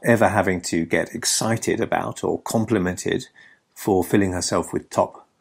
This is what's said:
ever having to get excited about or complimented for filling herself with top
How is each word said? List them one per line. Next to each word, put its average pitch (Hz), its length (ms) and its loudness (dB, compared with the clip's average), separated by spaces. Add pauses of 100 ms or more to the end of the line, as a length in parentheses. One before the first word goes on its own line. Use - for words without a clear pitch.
ever 110 240 6
having 95 320 0
to 85 240 -2
get 82 280 -2
excited - 680 -2
about - 420 -4
or 85 200 -2
complimented 107 840 -2 (480)
for 92 300 2
filling 101 260 2
herself 90 420 -2
with - 180 -6
top - 360 -2 (140)